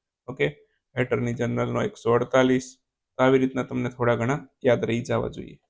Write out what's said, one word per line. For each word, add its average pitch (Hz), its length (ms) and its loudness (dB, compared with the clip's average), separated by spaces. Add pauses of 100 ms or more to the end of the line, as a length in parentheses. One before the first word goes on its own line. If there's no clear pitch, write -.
(280)
ઓકે, 143 180 -4 (500)
એટર્ની 120 380 -2
જનરલનો 120 480 -2
એકસો - 300 -2
અડતાલીસ. 127 680 2 (400)
તો 131 60 2
આવી 131 140 6
રીતના 131 260 0
તમને 123 260 -4
થોડા 120 260 0
ઘણા 120 320 -2 (180)
યાદ 117 200 4
રહી 120 160 -2
જવા 120 260 -2
જોઈએ. - 320 -12 (100)